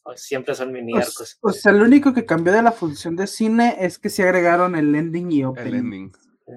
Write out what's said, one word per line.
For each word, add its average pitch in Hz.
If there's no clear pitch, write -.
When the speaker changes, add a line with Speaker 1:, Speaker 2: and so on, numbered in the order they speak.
Speaker 1:
o 131
siempre 131
son 131
mini 120
Speaker 2:
Pues, -
Speaker 1:
arcos. -
Speaker 2:
o 202
sea, -
lo 202
único 285
que 233
cambió 170
de 226
la 233
función 170
de 196
cine 226
es 180
que 208
sí 202
agregaron 180
el 151
ending 165
y 147
Speaker 3:
El 131
Speaker 2:
opening. 123
Speaker 3:
ending. 98